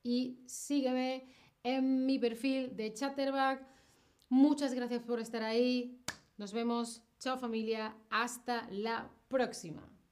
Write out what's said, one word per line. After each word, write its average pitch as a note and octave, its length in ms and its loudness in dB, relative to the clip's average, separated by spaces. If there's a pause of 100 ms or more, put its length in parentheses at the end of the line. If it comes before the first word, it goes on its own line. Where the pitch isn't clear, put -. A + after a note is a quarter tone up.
y B3 440 -2
sígueme B3+ 800 -2 (360)
en C4 440 2
mi C4+ 120 4
perfil B3 580 0
de G#3+ 160 -4
Chatterback. C4+ 760 0 (600)
Muchas C#4 460 6
gracias A#3+ 280 -2
por A#3 180 -2
estar A3+ 220 -6
ahí. B3 560 2 (380)
Nos G3+ 160 -10
vemos. A#3 500 -2 (160)
Chao, C4 200 -4
familia. A3 580 -4 (140)
Hasta A#3 600 -2
la A3+ 400 -4 (180)
próxima. A#3 720 -4 (120)